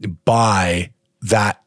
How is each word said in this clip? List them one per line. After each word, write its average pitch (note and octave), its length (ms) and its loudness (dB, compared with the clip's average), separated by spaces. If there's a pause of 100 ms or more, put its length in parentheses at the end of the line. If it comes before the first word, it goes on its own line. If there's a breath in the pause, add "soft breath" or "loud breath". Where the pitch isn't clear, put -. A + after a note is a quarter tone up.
(260)
by F#2+ 640 0 (320)
that, G#2 460 0